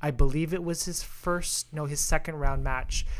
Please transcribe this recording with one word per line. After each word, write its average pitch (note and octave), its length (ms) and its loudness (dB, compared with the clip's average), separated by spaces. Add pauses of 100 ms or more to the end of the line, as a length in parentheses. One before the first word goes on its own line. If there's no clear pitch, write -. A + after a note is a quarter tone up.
I D3+ 100 0
believe C#3+ 420 4
it F3+ 100 -2
was E3+ 220 -2
his F3 160 -6
first, - 720 -4
no, D3+ 120 -4
his C#3+ 140 -4
second D#3+ 360 0
round C#3 280 2
match, C3 420 -2 (140)